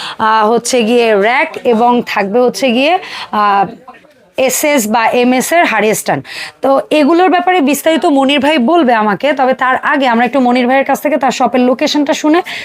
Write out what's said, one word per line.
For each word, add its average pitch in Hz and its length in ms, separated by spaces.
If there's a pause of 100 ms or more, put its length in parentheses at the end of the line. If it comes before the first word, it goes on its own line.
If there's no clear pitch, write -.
(200)
আহ, 220 320
হচ্ছে 240 320
গিয়ে 226 320
র‍্যাক 247 480
এবং 240 420
থাকবে 202 340
হচ্ছে 247 320
গিয়ে, 294 280 (320)
আহ, 202 340 (720)
এসএস 262 500
বা 226 200
এমএস 247 460
এর 349 120
হাঁড়ি 208 300
স্ট্যান্ড। 143 300 (360)
তো 269 280
এগুলোর 311 400
ব্যাপারে 359 320
বিস্তারিত 302 440
মনির 277 340
ভাই 302 180
বলবে 254 360
আমাকে, 214 400
তবে 262 200
তার 254 220
আগে 277 320
আমরা 233 180
একটু 254 140
মনির 247 280
ভাইয়ের 269 180
কাছ 269 160
থেকে 294 160
তার 254 140
শপের 254 300
লোকেশনটা 277 520
শুনে 311 280 (240)